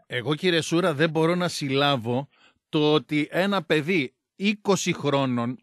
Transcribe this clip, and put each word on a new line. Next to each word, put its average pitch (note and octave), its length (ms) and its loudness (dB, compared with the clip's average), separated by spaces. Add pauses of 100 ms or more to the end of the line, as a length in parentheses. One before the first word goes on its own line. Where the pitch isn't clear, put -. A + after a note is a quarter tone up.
Εγώ, B2+ 280 -2
κύριε E3+ 260 0
Σούρα, E3+ 320 0
δεν D#3 160 2
μπορώ D#3+ 260 0
να F3+ 120 -2
συλλάβω C3+ 840 -2 (400)
το D3+ 240 2
ότι D3+ 380 0
ένα F#3 320 -2
παιδί D#3 500 0 (220)
είκοσι G3 580 0
χρόνων, C3 680 -2